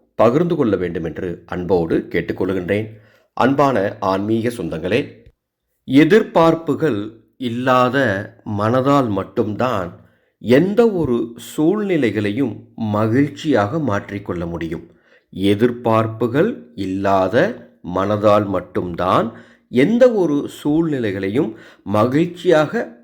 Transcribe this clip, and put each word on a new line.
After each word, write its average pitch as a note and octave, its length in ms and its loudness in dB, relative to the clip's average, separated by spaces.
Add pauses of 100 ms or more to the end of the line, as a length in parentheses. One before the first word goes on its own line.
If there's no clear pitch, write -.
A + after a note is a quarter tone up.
(180)
பகிர்ந்து D#3 380 4
கொள்ள A#2 200 2
வேண்டும் F2 320 -4
என்று F2+ 200 -8 (180)
அன்போடு F2+ 500 -2 (160)
கேட்டுக்கொள்கின்றேன். F#2+ 760 -2 (480)
அன்பான C#3 400 2 (280)
ஆன்மீக G#2 460 -2
சொந்தங்களே, F2 480 -4 (920)
எதிர்பார்ப்புகள் D#3+ 1080 2 (500)
இல்லாத B2 480 2 (640)
மனதால் B2+ 500 2 (100)
மட்டும்தான் G#2 720 -2 (520)
எந்த F3 380 4 (120)
ஒரு C#3+ 240 0 (280)
சூழ்நிலைகளையும் C#3 1080 0 (440)
மகிழ்ச்சியாக B2+ 920 0
மாற்றிக்கொள்ள G2+ 580 -6
முடியும். E2 380 -8 (680)
எதிர்பார்ப்புகள் A#2 1000 0 (360)
இல்லாத G2 600 2 (500)
மனதால் G2+ 600 2
மட்டும்தான் F2+ 720 -2 (440)
எந்த F#3+ 300 4 (180)
ஒரு D3 180 0 (200)
சூழ்நிலைகளையும் C3+ 920 -2 (460)
மகிழ்ச்சியாக D#3 880 2 (200)